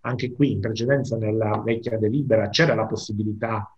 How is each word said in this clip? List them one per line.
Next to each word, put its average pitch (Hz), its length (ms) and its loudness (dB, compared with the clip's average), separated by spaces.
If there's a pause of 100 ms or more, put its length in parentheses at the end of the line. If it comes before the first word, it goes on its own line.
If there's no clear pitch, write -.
Anche 127 280 -4
qui, 135 220 2
in 98 80 -2
precedenza, 117 560 0
nella 107 480 0
vecchia 113 340 -2
delibera 110 500 2
c'era 147 280 4
la 110 100 0
possibilità 107 920 -4